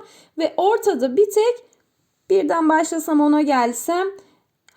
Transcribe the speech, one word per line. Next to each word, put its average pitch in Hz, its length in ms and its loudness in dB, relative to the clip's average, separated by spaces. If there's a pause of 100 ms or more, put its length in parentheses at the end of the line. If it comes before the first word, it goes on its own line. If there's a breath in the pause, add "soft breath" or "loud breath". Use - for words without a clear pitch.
(380 loud breath)
ve 320 200 -4
ortada 359 600 0
bir 403 140 4
tek 480 340 0 (640)
birden 311 400 2
başlasam 320 520 0
ona 294 200 2
gelsem 277 640 -2 (680 loud breath)